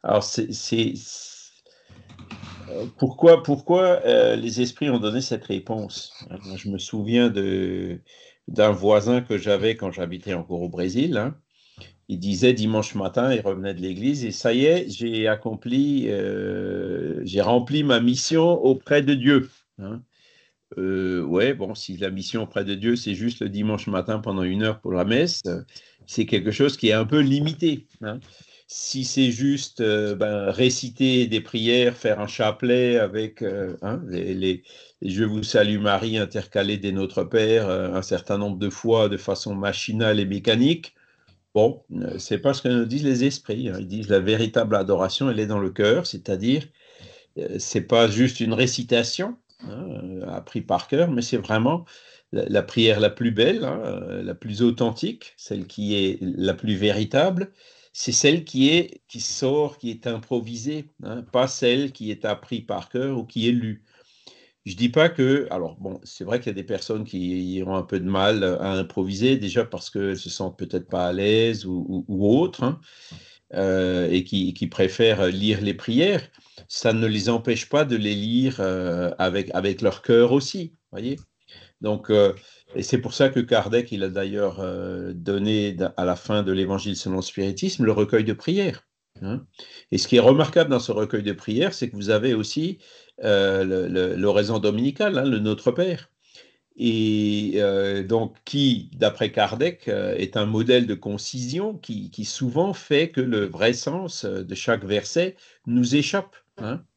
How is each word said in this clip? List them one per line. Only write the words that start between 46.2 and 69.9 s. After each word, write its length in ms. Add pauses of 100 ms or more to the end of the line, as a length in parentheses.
euh, 200
c'est 220
pas 260
juste 320
une 140
récitation, 840 (320)
hein, 180 (160)
euh, 280
appris 320
par 260
cœur, 240
mais 100
c'est 140
vraiment 480 (480)
la, 160
la 160
prière 380
la 80
plus 220
belle, 340
hein, 180
euh, 400
la 100
plus 280
authentique, 760
celle 320
qui 260
est 280
la 320
plus 220
véritable, 760 (400)
c'est 220
celle 320
qui 240
est, 400
qui 100
sort, 580
qui 120
est 180
improvisée, 800 (180)
hein, 300
pas 140
celle 440
qui 200
est 120
appris 380
par 260
cœur 300
ou 80
qui 240
est 20
lue. 320 (800)
Je 120
dis 140
pas 200
que, 400
alors 280
bon, 260
c'est 200
vrai 160
qu'il 80
y 40
a 20
des 100
personnes 400
qui 600
ont 100
un 60
peu 180
de 80
mal 360
à 300
improviser, 640
déjà 300
parce 240
qu'elles 300